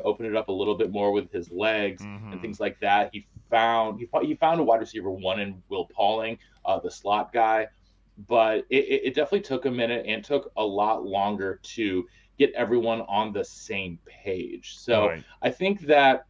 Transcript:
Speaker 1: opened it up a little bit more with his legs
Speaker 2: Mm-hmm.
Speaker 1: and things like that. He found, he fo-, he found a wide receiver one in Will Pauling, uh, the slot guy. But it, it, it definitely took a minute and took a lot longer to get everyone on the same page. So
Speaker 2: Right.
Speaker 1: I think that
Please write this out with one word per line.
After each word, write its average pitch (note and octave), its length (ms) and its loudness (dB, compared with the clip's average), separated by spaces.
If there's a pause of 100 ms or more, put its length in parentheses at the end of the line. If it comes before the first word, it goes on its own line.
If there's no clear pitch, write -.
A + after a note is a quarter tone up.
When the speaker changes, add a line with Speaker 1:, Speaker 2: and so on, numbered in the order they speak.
Speaker 1:
opened G#2+ 240 -2
it G#2 80 -2
up F#2 120 -2
a G2 40 -4
little G2 220 0
bit F#2+ 160 0
more G2+ 220 0
with G2+ 180 -2
his F2 220 -8
legs G2+ 500 -2
Speaker 2:
Mm-hmm. G#2 300 -12
Speaker 1:
and F#2 100 -12
things G#2+ 160 -10
like G2+ 220 -4
that. G2+ 320 2
He G2+ 120 -14 (240)
found, A2+ 520 2
he A#2 60 -8
fo-, - 200 0
he D3+ 80 -2
found E3 260 2
a C#3+ 40 2
wide A2+ 160 4
receiver G2 320 -8
one F#2+ 260 -2
in G2 300 -8
Will F#2+ 180 -4
Pauling, A2 500 0 (280)
uh, F#2 160 0
the F2 100 -6
slot G#2+ 420 -2
guy. A2 360 2 (580)
But A2 440 4
it, C#3 160 4
it, C3+ 180 0
it C3 100 -2
definitely E3+ 280 0
took C3 240 -4
a C3 40 2
minute A#2+ 380 -2
and G#2+ 160 -4
took - 320 -2
a G#2+ 80 0
lot G#2 400 0
longer G2 580 -2
to F#2+ 460 -4 (280)
get C#3 180 4
everyone A2+ 480 0
on G#2 300 -2
the G2+ 120 -4
same F#2+ 640 -10
page. - 720 -10
So A2 280 2
Speaker 2:
Right. D#2+ 180 -4 (180)
Speaker 1:
I B2 80 0
think F#3+ 320 -2
that C#3+ 480 6